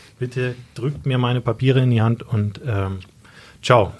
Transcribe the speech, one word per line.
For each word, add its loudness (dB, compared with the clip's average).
„Bitte -6
drückt -6
mir 0
meine 0
Papiere 2
in 4
die 4
Hand 0
und, -2
ähm, -2
ciao.“ 4